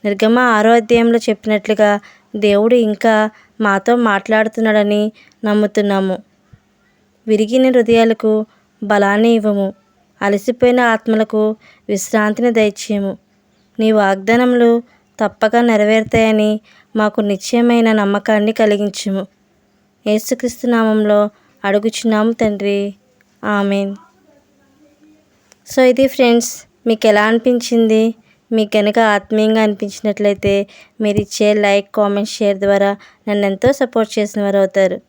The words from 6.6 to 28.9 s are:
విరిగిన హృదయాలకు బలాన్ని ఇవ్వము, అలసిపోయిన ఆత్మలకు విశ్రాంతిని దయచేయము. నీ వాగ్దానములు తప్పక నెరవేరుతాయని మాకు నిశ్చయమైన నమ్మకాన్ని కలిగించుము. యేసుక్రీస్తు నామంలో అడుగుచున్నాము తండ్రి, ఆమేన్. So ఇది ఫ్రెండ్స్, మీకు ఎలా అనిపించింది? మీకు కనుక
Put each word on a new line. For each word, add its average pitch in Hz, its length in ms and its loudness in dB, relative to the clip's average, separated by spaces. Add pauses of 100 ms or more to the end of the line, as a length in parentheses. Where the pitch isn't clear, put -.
విరిగిన 220 400 2
హృదయాలకు 226 760 2 (380)
బలాన్ని 208 460 2
ఇవ్వము, 202 440 0 (480)
అలసిపోయిన 233 580 0
ఆత్మలకు 220 760 0 (340)
విశ్రాంతిని 214 600 -2
దయచేయము. 208 680 -2 (600)
నీ 220 120 2
వాగ్దానములు 233 920 2 (400)
తప్పక 214 320 -2
నెరవేరుతాయని 220 1040 0 (360)
మాకు 214 260 -2
నిశ్చయమైన 226 680 0
నమ్మకాన్ని 208 600 0
కలిగించుము. 208 760 -2 (800)
యేసుక్రీస్తు 240 600 -4
నామంలో 214 640 0 (360)
అడుగుచున్నాము 214 680 0
తండ్రి, 202 640 -4 (500)
ఆమేన్. 196 520 -2 (1800)
So 269 100 0
ఇది 254 260 4
ఫ్రెండ్స్, 240 580 0 (220)
మీకు 220 200 0
ఎలా 208 160 4
అనిపించింది? 226 880 0 (380)
మీకు 220 220 -2
కనుక 208 260 0